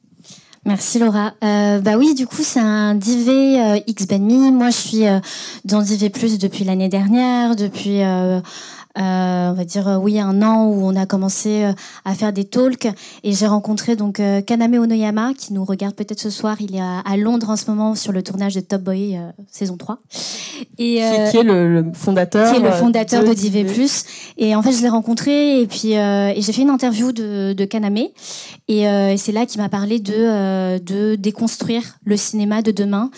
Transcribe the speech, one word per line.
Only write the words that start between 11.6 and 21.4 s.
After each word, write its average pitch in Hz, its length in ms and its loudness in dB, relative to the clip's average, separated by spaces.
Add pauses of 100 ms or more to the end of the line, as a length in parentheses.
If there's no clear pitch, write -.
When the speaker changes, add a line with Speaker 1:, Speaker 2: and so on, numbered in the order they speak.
Speaker 1:
euh, 202 80 2 (320)
à 190 100 -4
faire 214 180 -2
des 196 120 -4
talks. 254 420 0 (380)
Et 208 80 0
j'ai 202 160 2
rencontré 214 480 0
donc, 208 240 -2
euh, 202 200 2
Kaname 233 340 0
Onoyama, 220 640 0
qui - 160 -12
nous 190 120 -2
regarde 196 320 -4
peut-être 208 240 -8
ce 214 100 -6
soir. 214 300 -4
Il 190 160 -8
est 190 40 -4
à, 185 200 -6
à 196 160 -2
Londres 220 340 0
en 220 60 0
ce - 120 -6
moment 214 280 0
sur 208 160 -6
le 185 100 -2
tournage 196 320 -4
de 190 60 -4
Top 190 220 -4
Boy, 190 340 -4
euh, 170 140 -10 (200)
saison 185 260 -6
trois. 190 220 -12 (800)
Et, 233 180 0
Speaker 2:
Qui, 226 60 0
Speaker 1:
euh, 214 280 2
Speaker 2:
qui 226 80 2
est 233 40 8